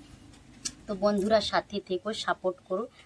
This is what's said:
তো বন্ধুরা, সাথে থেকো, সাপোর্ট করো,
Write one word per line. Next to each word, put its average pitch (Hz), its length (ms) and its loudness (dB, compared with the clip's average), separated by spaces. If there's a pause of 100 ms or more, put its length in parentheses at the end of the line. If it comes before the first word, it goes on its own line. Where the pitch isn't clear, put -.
(840)
তো 214 60 -8 (120)
বন্ধুরা, 208 360 4 (120)
সাথে 196 260 -2 (120)
থেকো, 185 200 -4 (140)
সাপোর্ট 185 340 -2 (100)
করো, 196 160 -2 (220)